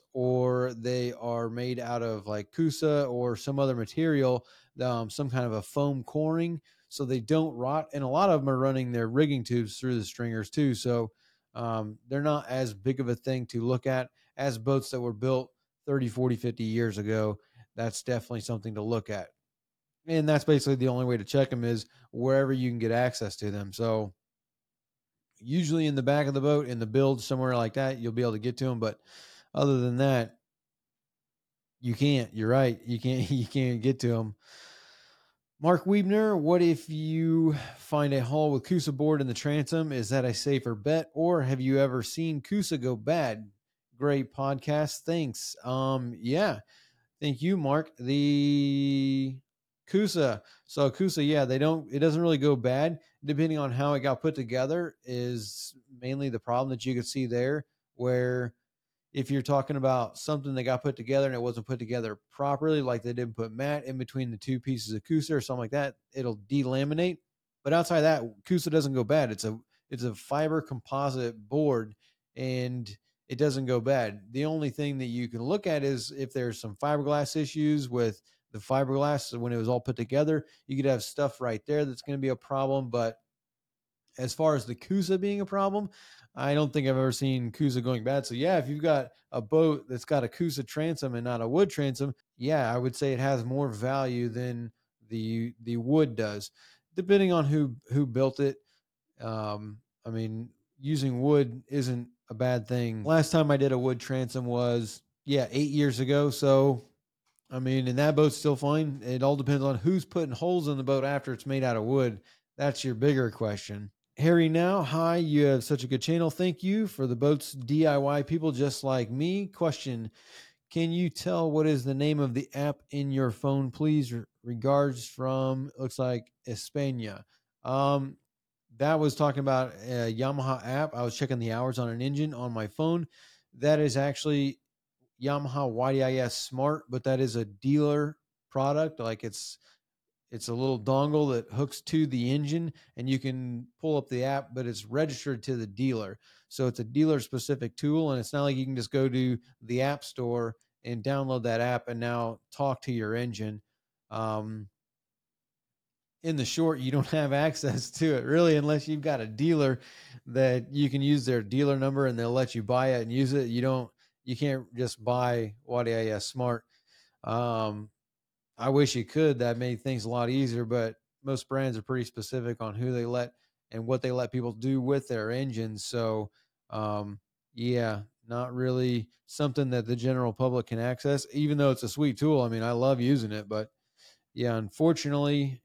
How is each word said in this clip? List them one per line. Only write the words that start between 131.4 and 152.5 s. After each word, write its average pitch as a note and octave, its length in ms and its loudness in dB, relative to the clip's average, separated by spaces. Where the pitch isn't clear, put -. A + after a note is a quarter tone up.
hours B2 260 -2
on A#2 100 -2
an A#2 120 -6
engine C#3+ 320 -2
on A#2+ 200 -6
my G#2+ 140 -4
phone. E3 400 0
That D3+ 200 4
is C#3 160 2
actually C#3 640 0
Yamaha C#3 480 -2
Y B2+ 220 2
D C3+ 100 4
I C3 120 2
S B2 220 0
Smart, D3 520 -2
but B2 160 -4
that C3 160 2
is A#2+ 160 0
a A2+ 80 0
dealer D3 720 2
product. D3 500 0
Like, A2+ 240 -4
it's, - 340 -10
it's A2+ 160 -10
a A#2 60 -4
little C3 260 0
dongle C#3 540 2
that A2+ 200 -4
hooks C3 280 -4
to D#3 260 2
the B2 240 0
engine, D3+ 400 -2
and B2 140 -6
you C3+ 100 2
can B2+ 480 -6
pull D#3 160 0
up C#3 100 -4
the B2 160 -2
app, C#3 300 -2
but B2+ 120 -6
it's G#2 200 -8
registered C3+ 580 -4
to C3 140 -4
the A2+ 100 -6
dealer. G#2+ 520 -2
So B2+ 200 -2
it's A#2+ 120 -4
a A2+ 60 -4
dealer-specific C3 920 0
tool, D3+ 360 0
and B2+ 80 0
it's A2+ 120 -8
not C#3+ 120 0
like C#3 120 2
you C3 80 -2
can C3 140 -4
just A2+ 140 -6
go C3+ 180 2
to B2+ 280 0
the A#2+ 200 -2
app C#3+ 240 -2
store A#2+ 500 -4
and A#2 180 -8
download C3+ 400 -2
that A#2 160 0
app B2 300 -2
and A#2 100 -6
now A#2 400 -4
talk C3+ 340 -2